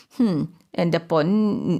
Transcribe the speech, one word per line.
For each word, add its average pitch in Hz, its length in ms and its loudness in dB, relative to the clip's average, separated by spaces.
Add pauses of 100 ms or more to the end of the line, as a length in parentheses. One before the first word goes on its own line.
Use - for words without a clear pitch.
(140)
ഹും, 196 260 0 (360)
എൻ്റെ 170 240 0
പൊൻ-, 165 360 0 (460)